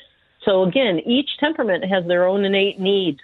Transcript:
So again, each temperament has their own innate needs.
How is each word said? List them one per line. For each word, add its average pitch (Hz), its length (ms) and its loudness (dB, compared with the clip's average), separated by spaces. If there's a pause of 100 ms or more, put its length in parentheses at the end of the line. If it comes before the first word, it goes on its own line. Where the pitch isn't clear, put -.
(420)
So 190 200 2
again, 190 380 0
each 269 380 -2
temperament 285 460 -2
has 185 220 -2
their 180 200 2
own 196 200 0
innate 196 340 0
needs. 185 440 0